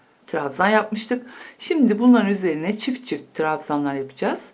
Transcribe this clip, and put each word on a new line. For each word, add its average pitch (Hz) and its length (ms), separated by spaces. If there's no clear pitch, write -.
trabzan 156 420
yapmıştık. 214 580
Şimdi 233 400
bunların 233 320
üzerine 185 480
çift - 280
çift - 280
trabzanlar 151 600
yapacağız. 160 600